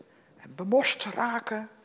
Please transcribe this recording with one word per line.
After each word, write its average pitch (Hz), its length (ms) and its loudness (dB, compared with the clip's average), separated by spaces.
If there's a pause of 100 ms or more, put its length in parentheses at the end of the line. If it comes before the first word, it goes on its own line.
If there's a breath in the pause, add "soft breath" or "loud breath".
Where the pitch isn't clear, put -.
(360 loud breath)
en - 180 -20
bemorst 214 500 2
raken, 226 640 -4 (140 soft breath)